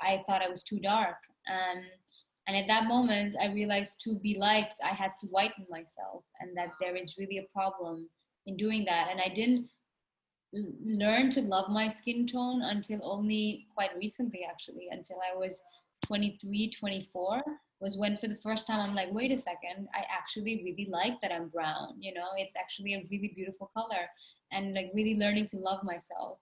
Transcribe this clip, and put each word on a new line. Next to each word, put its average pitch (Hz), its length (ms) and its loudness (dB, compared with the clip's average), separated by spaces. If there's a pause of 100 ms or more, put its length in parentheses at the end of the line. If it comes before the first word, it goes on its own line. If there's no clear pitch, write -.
I 190 260 2
thought 190 160 4
I 185 60 2
was 180 140 -6
too 208 160 -2
dark. 190 380 2 (320)
Um, 185 300 0 (680)
and 196 100 2
at 196 120 2
that 220 180 8
moment, 220 540 4
I 196 60 4
realized 208 480 0 (100)
to 220 120 0 (100)
be 208 120 2
liked, 214 460 4
I 180 180 2
had 190 180 0
to 208 80 -8
whiten 196 400 2
myself, 165 560 -10 (140)
and 180 180 -10
that 175 240 -2
there 180 140 -2
is 180 240 -6
really 196 200 -4
a 190 140 -8
problem 175 560 -4 (380)
in 190 100 -6
doing 214 280 2
that. 175 260 4
And 190 100 0
I 190 100 2
didn't 240 380 4 (840)
l-, 202 180 -4 (120)
learn 220 460 6
to 269 100 4
love 196 300 2
my 214 180 4
skin 240 360 0
tone 247 380 0
until 208 400 0
only 214 720 2
quite 196 220 0
recently, 208 480 -2
actually, - 480 -10
until 180 260 -10 (100)
I 180 80 -2
was 185 240 -2 (420)
twenty-three, 208 680 0
twenty-four, 196 720 -4 (380)
was 196 180 -6
when 208 180 2
for 226 120 -4
the 208 80 -4 (100)
first 220 200 -2
time 220 120 0
I'm 202 160 0
like, 190 180 0
"Wait 247 200 2
a 262 40 2
second, 185 560 -6
I 202 160 -2
actually 214 540 -4
really 185 240 -4
like 196 340 0
that 185 120 -2
I'm 170 160 -4
brown, 156 520 -4
you 190 140 -8
know, 175 220 -6
it's 190 180 -4
actually 196 400 -4
a 190 160 -4
really 202 240 -4
beautiful 190 420 -10
color," 220 320 -2 (440)
and, 196 220 -2
like, 190 200 -2
really 214 220 4
learning 208 300 4
to 208 120 -8
love 190 240 0
myself. 180 600 -6